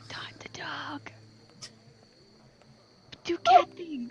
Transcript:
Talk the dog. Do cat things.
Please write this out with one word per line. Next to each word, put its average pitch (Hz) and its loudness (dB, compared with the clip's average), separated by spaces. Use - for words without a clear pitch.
Talk - -14
the - -16
dog. - -10
Do 349 -2
cat - 8
things. 285 -10